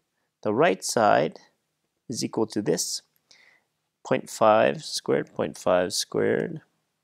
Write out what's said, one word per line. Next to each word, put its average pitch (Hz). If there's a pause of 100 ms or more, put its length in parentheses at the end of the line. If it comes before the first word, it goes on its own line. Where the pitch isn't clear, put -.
(440)
The 107
right 175
side 117 (680)
is 117
equal -
to 107
this. - (1040)
Point -
five 123
squared, -
point -
five 90
squared 107 (420)